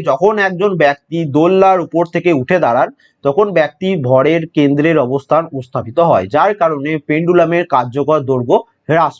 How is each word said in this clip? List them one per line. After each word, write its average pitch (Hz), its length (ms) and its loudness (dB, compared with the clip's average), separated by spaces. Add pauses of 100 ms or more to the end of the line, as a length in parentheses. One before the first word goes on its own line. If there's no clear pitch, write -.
যখন 180 240 2 (140)
একজন 190 240 -2 (120)
ব্যক্তি 143 360 -2 (180)
দোলনার 190 480 4
উপর 170 180 -2 (100)
থেকে 170 180 0 (100)
উঠে 180 240 -2
দাঁড়ান, 127 240 0 (360)
তখন 156 200 0 (140)
ব্যক্তি 156 300 -2 (200)
ভরের 143 320 2 (140)
কেন্দ্রের 147 420 2 (100)
অবস্থান 147 360 -2 (140)
উত্থাপিত 120 400 -10 (120)
হয়, 98 160 2 (100)
যার 175 160 2 (100)
কারণে 151 300 -2 (160)
পেন্ডুলামের 170 680 0
কার্যকর 139 460 -2 (100)
দৈর্ঘ্য 131 280 0 (320)
হ্রাস 156 300 0